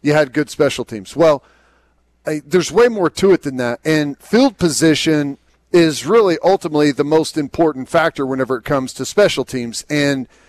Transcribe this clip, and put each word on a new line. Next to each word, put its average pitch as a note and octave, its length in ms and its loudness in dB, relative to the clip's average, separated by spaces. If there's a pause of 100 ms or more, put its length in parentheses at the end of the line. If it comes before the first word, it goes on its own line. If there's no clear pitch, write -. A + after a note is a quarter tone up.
you D3 120 0
had D3 180 0
good C#3+ 180 -4
special C#3 360 -2
teams. G#2 300 -14
Well, D3 280 2 (800)
I, D3+ 200 -6
there's D3+ 260 -2
way A3 160 4
more F#3+ 220 -2
to F#3+ 240 2
it - 80 2
than C3 160 -6
that. A#2+ 260 -4
And D3+ 360 -2
field B3 380 0
position D3+ 800 0 (340)
is D#3 340 2
really G3 380 2
ultimately D#3 480 2
the C#3 120 -2
most D#3 340 0
important D3 520 -2
factor D#3 360 0
whenever C3 320 -4
it A2 60 -12
comes C3 300 -4
to C3+ 120 -8
special F#3 380 0
teams. A#2+ 460 -8
And, C#3+ 380 -2 (220)